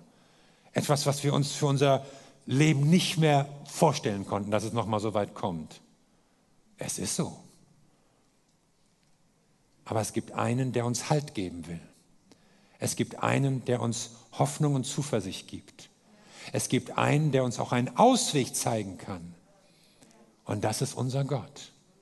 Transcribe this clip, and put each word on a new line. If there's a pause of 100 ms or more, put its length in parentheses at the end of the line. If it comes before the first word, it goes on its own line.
(720)
Etwas,
was
wir
uns
für
unser (400)
Leben
nicht
mehr (180)
vorstellen
konnten,
dass
es
noch
mal
so
weit
kommt. (1000)
Es
ist
so. (2500)
Aber
es
gibt
einen,
der
uns
Halt
geben
will. (1000)
Es
gibt
einen,
der
uns (220)
Hoffnung
und
Zuversicht
gibt. (600)
Es
gibt
einen,
der
uns
auch
einen
Ausweg
zeigen
kann. (1120)
Und
das
ist
unser
Gott. (300)